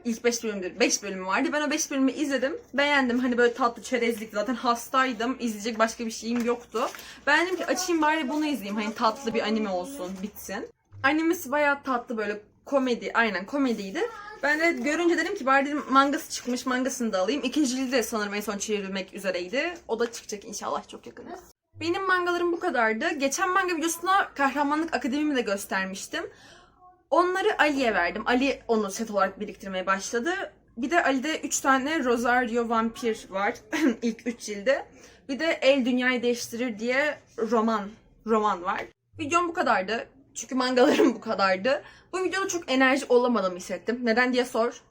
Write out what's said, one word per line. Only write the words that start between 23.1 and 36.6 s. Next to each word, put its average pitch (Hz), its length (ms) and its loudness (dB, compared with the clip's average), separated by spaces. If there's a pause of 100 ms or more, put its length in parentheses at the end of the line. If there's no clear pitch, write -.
manga 370 260 0
videosunda 339 600 0
Kahramanlık 285 600 0
Akademi'mi 294 400 -2
de 247 60 2
göstermiştim. 196 840 -4 (840)
Onları 359 520 2
Ali'ye 269 320 2
verdim. 185 320 0
Ali 254 420 2
onu 214 240 2
set 214 200 -6
olarak 190 280 0
biriktirmeye 190 460 -8
başladı. 240 680 -2 (240)
Bir 240 140 -4
de 339 120 4
Ali'de 269 380 0
üç - 180 -4
tane 277 440 2
Rosario 240 680 2
Vampir 226 600 -2
var. 202 240 -2 (260)
<clears throat> 269 220 2
İlk 233 260 -4
üç 233 120 -4
cildi. 214 460 -2 (440)
Bir 254 100 -6
de 320 60 -2 (160)
El 262 240 6
Dünyayı 247 380 2
Değiştirir 233 560 -2